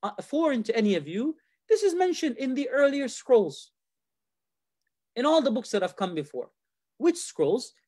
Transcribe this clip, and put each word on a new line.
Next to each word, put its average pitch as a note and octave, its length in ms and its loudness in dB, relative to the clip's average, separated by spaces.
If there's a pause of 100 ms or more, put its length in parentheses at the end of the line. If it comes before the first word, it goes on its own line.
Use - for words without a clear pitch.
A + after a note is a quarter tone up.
uh, G#3 100 -6 (120)
foreign C#4+ 400 0
to A3+ 120 -4
any G#3 200 2
of D3 120 -4
you. A#3 280 -4 (340)
This G#4+ 140 2
is F#4 100 2
mentioned E4+ 440 0
in C4 180 -4
the C#4 140 -4
earlier C#4 380 2
scrolls, G#3+ 640 0 (1400)
in B3+ 120 0
all D#4+ 140 4
the B3 100 2
books A3 200 -4
that G3 120 0
have F3+ 120 -4
come F3+ 200 -4
before. C#3+ 340 -8 (480)
Which E4+ 200 2
scrolls? E3+ 560 -2 (140)